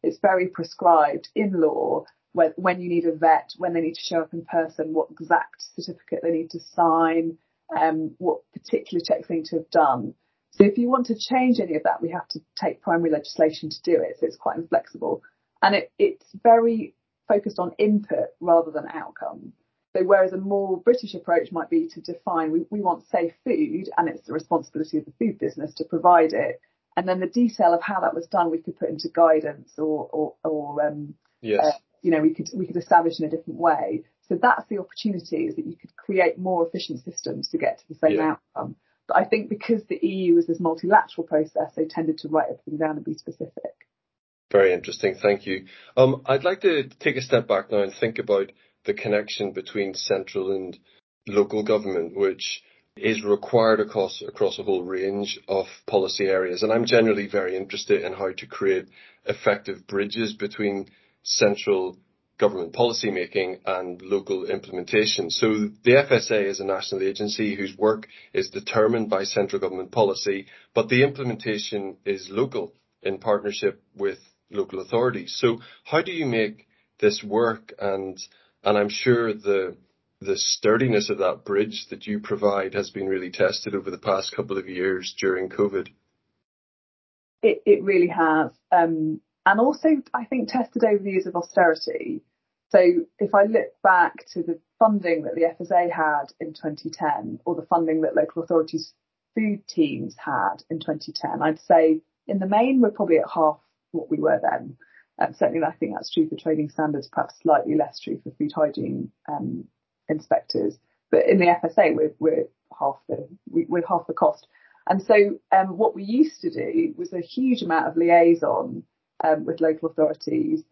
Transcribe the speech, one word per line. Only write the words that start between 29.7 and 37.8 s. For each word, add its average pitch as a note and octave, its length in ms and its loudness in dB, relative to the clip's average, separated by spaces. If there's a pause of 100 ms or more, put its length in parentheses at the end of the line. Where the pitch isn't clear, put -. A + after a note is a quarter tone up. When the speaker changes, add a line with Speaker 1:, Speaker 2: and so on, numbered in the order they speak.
Speaker 1:
or, D3+ 340 -4
or, D3+ 220 -4 (100)
or, D3 420 -2
um, D3 280 -8 (260)
Speaker 2:
Yes. G#2+ 240 2
Speaker 1:
uh, D3+ 140 0 (240)
you - 80 0
know, E3 100 4
we D#3+ 140 2
could, - 200 -10
we F#3 120 -6
could - 100 -10
establish E3+ 440 2
in D#3 60 -2
a D#3 40 -6
different D#3+ 300 -8
way. D#3+ 440 0 (240)
So - 120 -2
that's - 280 2
the G#3 100 -4
opportunity, F3+ 680 -6
is - 100 -6
that D#3 100 -8
you E3+ 100 -12
could - 200 -20
create F#3+ 420 0
more F3+ 280 0
efficient E3 380 -10
systems - 460 -10
to - 80 -4
get - 200 -2
to - 100 -20